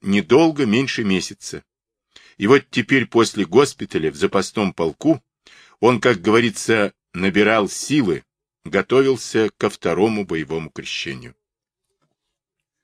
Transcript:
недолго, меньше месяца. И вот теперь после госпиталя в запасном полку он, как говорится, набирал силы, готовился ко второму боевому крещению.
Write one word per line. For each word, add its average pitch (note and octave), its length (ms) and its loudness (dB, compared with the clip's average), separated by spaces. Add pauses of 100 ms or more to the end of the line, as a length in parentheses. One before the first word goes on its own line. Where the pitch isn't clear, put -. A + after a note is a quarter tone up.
недолго, C3+ 640 2
меньше A#2+ 360 0
месяца. F#2+ 600 -4 (720)
И - 80 -2
вот C3+ 240 4
теперь B2+ 380 -2
после G#2 380 0
госпиталя F2+ 640 0
в D2 40 -10
запасном F#2+ 580 -2
полку F2 500 -2 (560)
он, A#2 200 2
как A2 220 0
говорится, G#2+ 720 0 (200)
набирал G2+ 540 2
силы, G#2+ 560 -2 (400)
готовился A2+ 920 0
ко G#2 140 -2
второму G#2 520 -2
боевому D#2+ 460 -8
крещению. B1+ 640 -12 (1500)